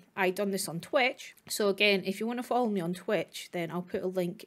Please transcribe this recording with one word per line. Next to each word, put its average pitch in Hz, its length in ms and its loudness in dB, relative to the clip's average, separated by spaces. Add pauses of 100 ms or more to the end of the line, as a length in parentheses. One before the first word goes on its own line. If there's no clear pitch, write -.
(160)
I 190 120 4
done 196 220 0
this 190 180 -2
on 165 120 -6
Twitch. - 540 0 (140)
So 208 200 2
again, 196 360 4
if 190 160 -2
you 220 60 -4
wanna 240 160 -4
follow 247 260 2
me 202 140 0
on 170 100 -2
Twitch, 180 600 -4
then 170 180 -4
I'll 170 100 -4
put 180 220 -6
a - 40 -2
link 185 400 -2